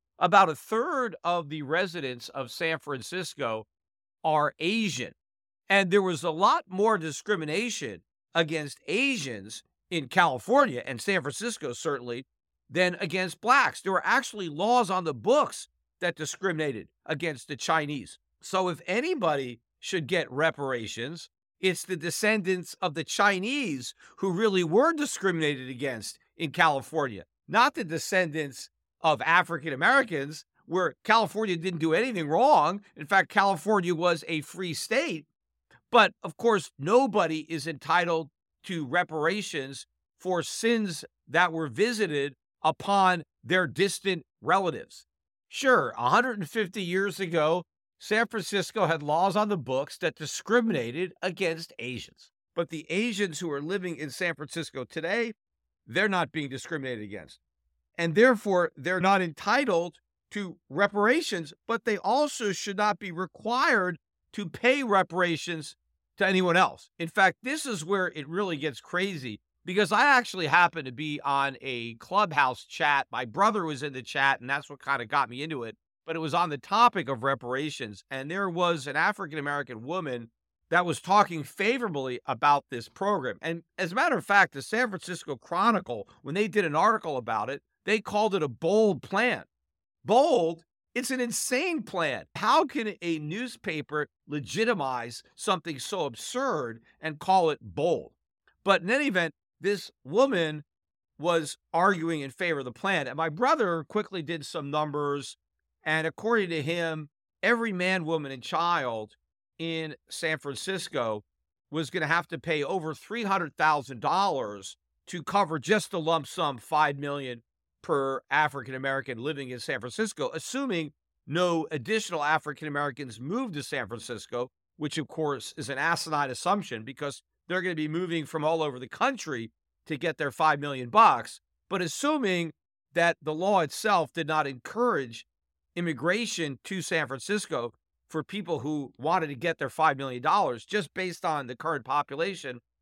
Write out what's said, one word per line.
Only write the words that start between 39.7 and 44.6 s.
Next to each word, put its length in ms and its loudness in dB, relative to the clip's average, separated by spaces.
for 240 0
sins 600 -2
that 240 4
were 160 -2
visited 640 0
upon 600 4
their 220 2
distant 580 -2
relatives. 640 -2